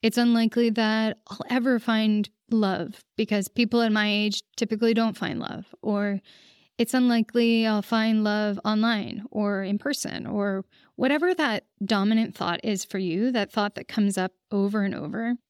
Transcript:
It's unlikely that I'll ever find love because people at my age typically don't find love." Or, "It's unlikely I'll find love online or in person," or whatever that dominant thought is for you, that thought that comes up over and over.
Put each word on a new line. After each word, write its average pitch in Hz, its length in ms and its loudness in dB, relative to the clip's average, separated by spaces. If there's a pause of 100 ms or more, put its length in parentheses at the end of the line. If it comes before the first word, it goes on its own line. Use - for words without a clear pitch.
It's 226 160 0
unlikely 233 540 4
that 220 560 0
I'll - 220 -12
ever 240 300 2
find 220 500 2 (200)
love 202 540 -2 (120)
because 208 320 0
people 240 340 0
at 226 100 2
my 208 180 2
age 208 340 -2 (120)
typically 226 380 0
don't 226 240 0
find - 220 -6
love." - 420 -10
Or, 202 400 -2 (560)
"It's 233 160 -2
unlikely 233 720 2
I'll 214 160 2
find 220 420 2
love 208 420 0
online 214 680 0
or 202 320 -2
in 202 140 -2
person," - 480 -4
or 202 400 -2 (300)
whatever 294 380 2
that 277 320 -2 (180)
dominant 220 520 2
thought - 280 -2
is 202 200 -2
for - 140 -8
you, 190 340 0
that 214 200 -2
thought 208 240 -2
that - 120 -14
comes 202 300 0
up 185 160 -2 (180)
over 202 320 0
and 196 120 -2
over. 226 420 -6 (120)